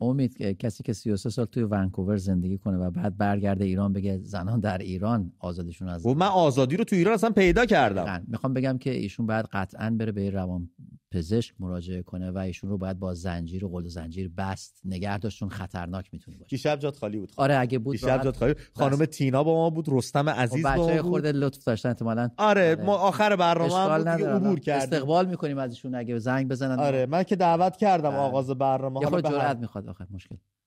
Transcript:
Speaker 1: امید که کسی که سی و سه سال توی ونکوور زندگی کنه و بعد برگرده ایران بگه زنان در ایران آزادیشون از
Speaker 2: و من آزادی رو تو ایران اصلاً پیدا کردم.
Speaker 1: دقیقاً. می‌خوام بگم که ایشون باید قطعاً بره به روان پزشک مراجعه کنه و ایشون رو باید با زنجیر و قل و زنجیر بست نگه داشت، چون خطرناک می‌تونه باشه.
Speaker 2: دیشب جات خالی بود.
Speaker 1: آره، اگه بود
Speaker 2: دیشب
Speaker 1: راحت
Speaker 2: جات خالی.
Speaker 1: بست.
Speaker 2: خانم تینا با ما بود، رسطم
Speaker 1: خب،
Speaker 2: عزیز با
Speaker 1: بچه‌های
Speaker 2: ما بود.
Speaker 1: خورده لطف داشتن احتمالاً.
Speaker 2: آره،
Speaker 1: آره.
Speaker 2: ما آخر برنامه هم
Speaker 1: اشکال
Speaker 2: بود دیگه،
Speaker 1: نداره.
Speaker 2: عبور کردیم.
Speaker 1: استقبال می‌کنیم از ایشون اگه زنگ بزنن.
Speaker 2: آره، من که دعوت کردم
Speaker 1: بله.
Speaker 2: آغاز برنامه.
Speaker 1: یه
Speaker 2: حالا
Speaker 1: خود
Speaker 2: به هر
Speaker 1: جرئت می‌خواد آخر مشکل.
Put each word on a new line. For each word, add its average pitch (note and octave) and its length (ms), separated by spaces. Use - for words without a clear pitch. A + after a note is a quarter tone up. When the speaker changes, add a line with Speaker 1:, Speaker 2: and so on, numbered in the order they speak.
Speaker 1:
امید B2+ 360
که G2+ 180
کسی - 280
که - 100
سی G#2+ 180
و G2+ 60
سه A2 140
سال A#2+ 140
توی A#2 180
ونکوور G2 540
زندگی F#2+ 420
کنه F#2+ 180
و F2+ 140
بعد F#2 260
برگرده G2+ 480
ایران G2 280
بگه F#2+ 260
زنان G2+ 420
در F#2+ 180
ایران F#2 600
آزادیشون F2 480
از F2 180
Speaker 2:
و B2+ 80
من F3 120
آزادی D3 500
رو A3+ 80
تو G#3 120
ایران F#3 180
اصلاً A3 160
پیدا F#3+ 360
کردم. G#2+ 380
Speaker 1:
دقیقاً. F#2 240
می‌خوام B2 260
بگم C3 240
که C3+ 120
ایشون A#2 360
باید A2 260
قطعاً G#2 380
بره A2+ 220
به G2 180
روان F2+ 400
پزشک F#2 480
مراجعه F2+ 420
کنه F#2 280
و F2+ 80
ایشون F#2+ 320
رو G2+ 80
باید F#2+ 200
با F#2 160
زنجیر F2 500
و F#2+ 40
قل F2 160
و E2+ 40
زنجیر E2+ 500
بست G2 460
نگه F#2+ 340
داشت، G2+ 200
چون G2+ 100
خطرناک F#2 640
می‌تونه - 240
باشه. - 120
Speaker 2:
دیشب D3 300
جات C#3 180
خالی G#2+ 220
بود. F#2+ 180
Speaker 1:
آره، C#3 200
اگه B2+ 220
بود B2+ 140
Speaker 2:
دیشب B2 160
Speaker 1:
راحت C3+ 160
Speaker 2:
جات C3 120
خالی. A#2 180
Speaker 1:
بست. - 200
Speaker 2:
خانم C#3+ 300
تینا C#3 400
با D#3+ 100
ما E3 160
بود، D#3+ 180
رسطم C#3+ 440
Speaker 1:
خب، A#2 80
Speaker 2:
عزیز B2+ 220
با C#3 80
Speaker 1:
بچه‌های E3 260
Speaker 2:
ما D#3 60
بود. F3 80
Speaker 1:
خورده D3+ 220
لطف C#3 320
داشتن A#2+ 240
احتمالاً. A#2 480
Speaker 2:
آره، G3+ 340
Speaker 1:
آره. E3+ 140
Speaker 2:
ما G3+ 120
آخر G3+ 400
برنامه E3+ 380
هم F#3 60
Speaker 1:
اشکال D#3+ 180
Speaker 2:
بود E3 140
دیگه، E3 160
Speaker 1:
نداره. G3 180
Speaker 2:
عبور F3+ 140
کردیم. C#3 220
Speaker 1:
استقبال D3+ 440
می‌کنیم E3 320
از C3 120
ایشون B2+ 240
اگه A#2+ 240
زنگ B2+ 300
بزنن. C3 320
Speaker 2:
آره، C3+ 260
من E3 160
که F#3+ 140
دعوت F3+ 400
کردم F3 340
Speaker 1:
بله. C#3 80
Speaker 2:
آغاز C3+ 320
برنامه. C3+ 500
Speaker 1:
یه D3 80
Speaker 2:
حالا E3+ 140
Speaker 1:
خود D3 100
Speaker 2:
به C#3+ 60
هر C3+ 60
Speaker 1:
جرئت C3+ 120
می‌خواد G#2 320
آخر F#2+ 220
مشکل. F#2+ 260